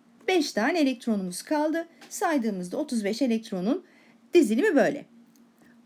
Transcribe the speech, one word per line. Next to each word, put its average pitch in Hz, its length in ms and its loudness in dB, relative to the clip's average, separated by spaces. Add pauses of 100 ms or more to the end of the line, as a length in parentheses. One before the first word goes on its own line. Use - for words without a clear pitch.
(300)
beş 359 240 2
tane 294 280 0
elektronumuz 220 640 -2
kaldı. 311 460 -2 (200)
Saydığımızda 220 680 -2
otuz 247 280 -4
beş 220 180 -2
elektronun 220 640 -2 (500)
dizilimi 294 420 4
böyle. 185 280 2 (800)